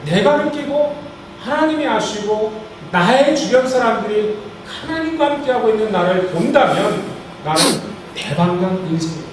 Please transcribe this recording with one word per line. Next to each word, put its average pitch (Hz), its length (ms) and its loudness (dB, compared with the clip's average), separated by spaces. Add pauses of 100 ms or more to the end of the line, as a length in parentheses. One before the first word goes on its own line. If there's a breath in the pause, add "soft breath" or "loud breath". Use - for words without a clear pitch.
내가 208 400 4
느끼고 294 520 -2 (460)
하나님이 302 440 0
아시고 214 760 -2 (280)
나의 247 460 4
주변 254 300 2
사람들이 214 720 0 (280)
하나님과 320 680 -2
함께하고 254 380 0
있는 214 220 0
나를 185 360 2
본다면 - 760 2 (400)
나는 151 180 2 (520)
대방강 180 760 0
인생입니다. 160 420 -4